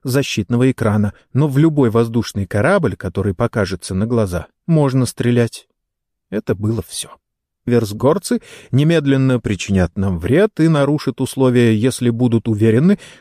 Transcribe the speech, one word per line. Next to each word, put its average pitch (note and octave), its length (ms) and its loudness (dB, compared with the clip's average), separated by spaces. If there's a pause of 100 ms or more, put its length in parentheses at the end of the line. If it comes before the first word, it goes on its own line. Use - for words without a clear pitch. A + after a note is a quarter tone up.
защитного B2+ 640 0
экрана, G#2 420 0 (200)
но D3 160 2
в C3+ 80 0
любой D3 320 4
воздушный A2+ 560 -2
корабль, C3 500 0
который F#2+ 400 -4
покажется G2 580 -4
на F#2+ 120 -2
глаза, G#2 420 -2 (180)
можно C#3 400 2
стрелять. A#2+ 640 -2 (600)
Это G#2 260 -4
было G#2+ 260 -4
все. - 280 -12 (560)
Версгорцы A#2+ 760 -2 (300)
немедленно C3+ 720 2
причинят F#2+ 560 -2
нам F#2+ 220 -2
вред C#3+ 420 0
и D#3+ 80 4
нарушат C#3+ 500 0
условия, B2 560 2
если A#2+ 340 0
будут A#2 380 0
уверены, A2+ 500 2 (240)